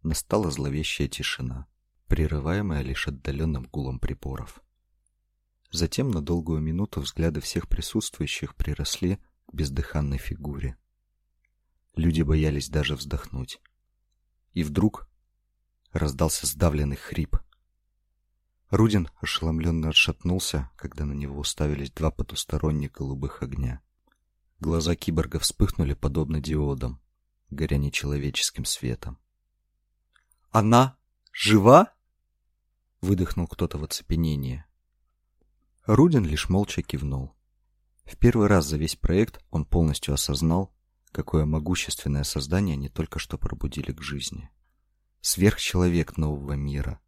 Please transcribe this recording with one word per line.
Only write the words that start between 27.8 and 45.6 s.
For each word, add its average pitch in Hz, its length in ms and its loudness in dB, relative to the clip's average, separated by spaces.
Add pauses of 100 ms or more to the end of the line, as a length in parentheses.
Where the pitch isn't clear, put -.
светом. - 540 -6 (1300)
«Она 117 460 6 (340)
жива?» 107 640 8 (1080)
выдохнул 90 440 2
кто-то - 300 -4
в 76 80 -6
оцепенении. 76 800 -2 (1200)
Рудин 127 400 6
лишь 76 240 -2
молча 95 320 0
кивнул. 67 560 -6 (680)
В - 100 -16
первый 113 320 6
раз 92 160 6
за 73 140 -2
весь 78 180 -2
проект - 540 0
он 78 160 -2
полностью 76 480 2
осознал, 80 600 0 (380)
какое 78 320 0
могущественное 76 800 -2
создание 80 500 -2
они 69 140 -6
только - 300 -6
что - 180 -8
пробудили 69 560 -4
к - 80 -10
жизни. 67 480 -10 (720)
Сверхчеловек 90 960 2